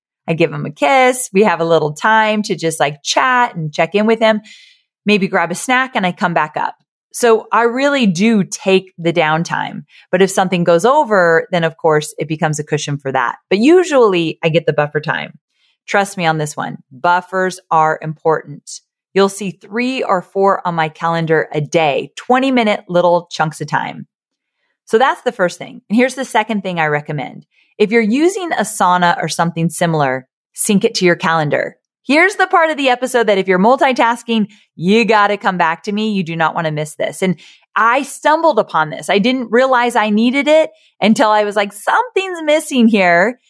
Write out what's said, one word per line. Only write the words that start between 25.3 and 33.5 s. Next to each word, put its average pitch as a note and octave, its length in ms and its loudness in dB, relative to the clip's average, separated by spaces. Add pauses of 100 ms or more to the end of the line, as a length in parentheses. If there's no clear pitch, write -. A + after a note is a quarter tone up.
first F3+ 260 -4
thing. - 320 -16
And G3 60 0
here's B3+ 180 2
the C4+ 100 -6
second A3 380 -2
thing F3+ 160 -6
I D#3+ 80 0
recommend. D3 640 -6 (300)
If G3+ 120 2
you're A#3 100 4
using E4 500 0
Asana F3+ 720 0
or E3 60 -4
something E3 420 -2
similar, D3 600 -2 (240)
sync - 320 0
it - 100 0
to - 100 -2
your F3 120 4
calendar. D#3+ 640 -2 (260)
Here's F4 320 2
the F#4+ 100 2
part E4+ 240 2
of D4+ 60 -4
the C4+ 140 0
episode B3 360 0
that G3+ 100 2
if F#3 120 -2
you're F#3 100 2